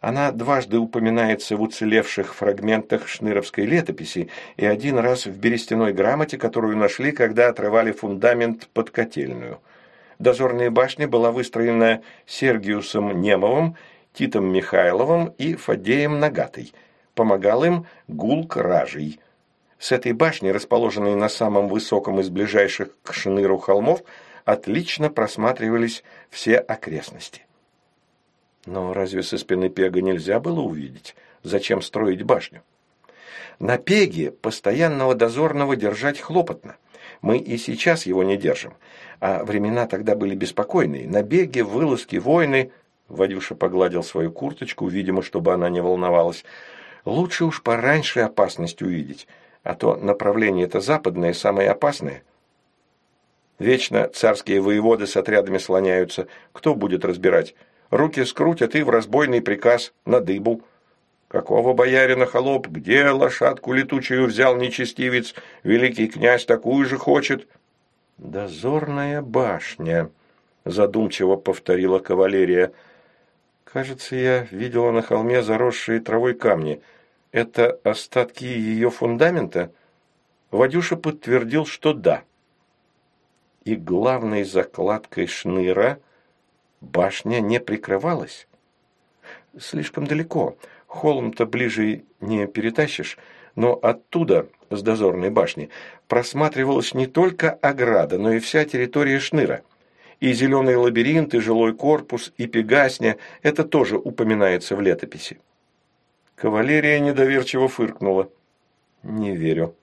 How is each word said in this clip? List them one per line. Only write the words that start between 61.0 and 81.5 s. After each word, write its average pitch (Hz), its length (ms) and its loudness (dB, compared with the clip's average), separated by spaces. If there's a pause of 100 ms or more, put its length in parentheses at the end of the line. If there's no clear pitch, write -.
«Какого 117 460 2
боярина 127 520 4
холоп? 131 420 -2
Где 139 420 2
лошадку 135 600 0
летучую 131 540 0
взял 123 300 2
нечестивец? 123 800 -4 (280)
Великий 117 460 2
князь 120 360 2
такую 127 420 2
же 131 100 -2
хочет». 143 500 0 (720)
«Дозорная 143 1080 -6
башня», 87 880 -2 (540)
задумчиво 101 720 0
повторила 92 600 0
кавалерия. 92 760 2 (920)
«Кажется, 131 520 -10
я 127 340 0
видела 117 400 0
на 117 120 2
холме 113 400 2
заросшие 113 580 0
травой 117 340 0
камни. 80 460 0 (520)
Это 120 520 0
остатки 120 600 -2
ее 113 460 0
фундамента?» 117 800 0 (800)
Вадюша 143 460 2
подтвердил, 135 720 -2